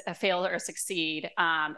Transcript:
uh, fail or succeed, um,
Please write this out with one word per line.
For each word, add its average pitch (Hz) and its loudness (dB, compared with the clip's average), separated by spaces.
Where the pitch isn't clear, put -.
uh, 175 -4
fail 185 2
or 180 0
succeed, 160 -2
um, 160 2